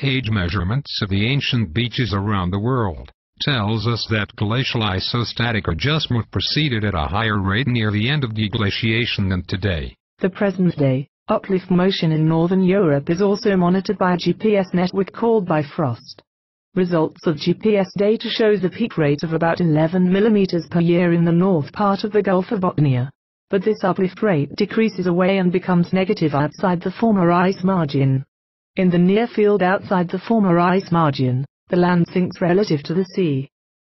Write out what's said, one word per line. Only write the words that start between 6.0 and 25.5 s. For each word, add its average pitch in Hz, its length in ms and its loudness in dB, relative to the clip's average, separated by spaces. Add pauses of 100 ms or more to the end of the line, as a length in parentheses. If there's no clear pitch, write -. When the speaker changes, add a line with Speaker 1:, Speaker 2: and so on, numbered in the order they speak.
Speaker 1:
proceeded 120 520 -2
at 101 120 -2
a 73 120 -2
higher 104 320 -2
rate 98 280 -2
near 113 240 0
the 104 180 0
end 147 140 -2
of 110 100 -4
deglaciation 107 960 -2
than 90 140 -2
today. 90 520 -4 (240)
Speaker 2:
The 190 100 0
present-day 170 760 0 (200)
uplift - 420 -2
motion 180 420 2
in 156 160 2
northern 170 360 2
Europe 175 460 2
is 170 120 -2
also 202 340 0
monitored 185 420 0
by 180 180 2
a - 20 -4
G 175 160 -2
P 208 240 0
S 190 160 0
network 185 400 -2
called 226 340 0
Bifrost. 151 760 -4 (540)
Results 175 520 -2
of 156 100 0
G 170 160 -2
P 208 240 2
S 190 200 -2
data 214 320 0
shows 208 340 2
a 180 60 -2
peak - 280 -4
rate 147 260 0
of 160 80 -6
about 165 300 0
eleven 170 500 2
millimeters 196 580 2
per 175 120 0
year 170 320 4
in 170 100 2
the 170 80 2
north 170 400 2
part 196 320 0
of 208 80 -6
the 208 100 2
Gulf 190 300 0
of 208 100 -2
Bothnia. 143 480 0 (400)
But 196 140 0
this 214 200 0
uplift 180 380 -2
rate 151 340 0
decreases 208 520 0
away 185 300 2
and 180 140 2